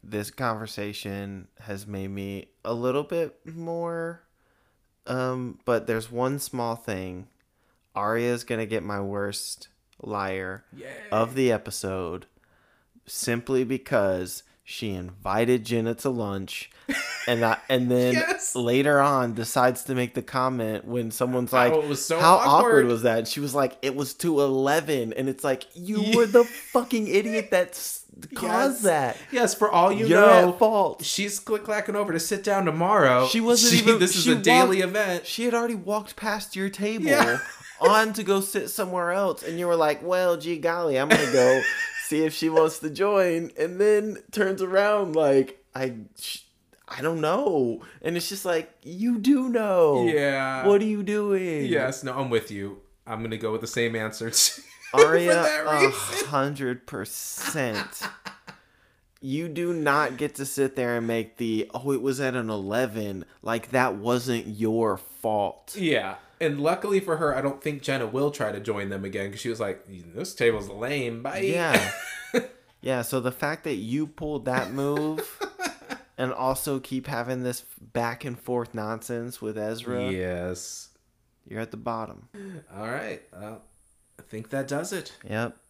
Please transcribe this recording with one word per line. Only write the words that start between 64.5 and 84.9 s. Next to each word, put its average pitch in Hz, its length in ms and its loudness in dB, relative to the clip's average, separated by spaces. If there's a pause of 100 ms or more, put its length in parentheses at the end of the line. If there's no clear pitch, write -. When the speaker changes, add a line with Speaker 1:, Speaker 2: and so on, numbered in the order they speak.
Speaker 1:
fault. - 800 -4
Speaker 2:
Yeah. 117 400 -2 (240)
And 147 200 -2
luckily 185 380 0
for 170 200 -2
her, 151 180 0
I 135 40 -2
don't 139 220 -4
think 147 200 -6
Jenna 135 220 -2
will 135 280 -2
try 110 180 -4
to 101 80 -8
join 101 300 -4
them 98 160 -6
again 98 260 -6
'cause 110 100 -14
she 123 80 -6
was 113 120 -6
like, 98 260 -6 (260)
"This 143 220 -10
table's 107 340 2
lame. 117 540 -6
Bye." 139 160 -6
Speaker 1:
Yeah. 175 540 2 (420)
Speaker 2:
<laughs> 254 60 4 (400)
Speaker 1:
Yeah, 127 220 -2
so 131 180 -2
the 123 100 -2
fact 151 320 -6
that 143 140 -4
you 123 320 -4
pulled 151 380 -8
that 127 260 -2
move 143 640 -4 (400)
Speaker 2:
<laughs> - 400 -16
Speaker 1:
and 127 140 -4
also 135 480 -2
keep 131 260 -8
having 127 380 -6
this 123 200 -6 (160)
back 117 440 -6
and 123 120 -8
forth 120 380 -6
nonsense 113 640 -8
with 107 160 -8
Ezra. 113 540 -6
Speaker 2:
Yes. 90 800 -8 (580)
Speaker 1:
You're 107 140 -12
at 117 100 -10
the - 60 -14
bottom. 113 520 -10 (460)
Speaker 2:
All 107 140 -10
right. - 340 -10 (100)
Well, 104 300 -16 (560)
I - 40 -20
think 110 280 -14
that 139 160 -4
does 147 260 -6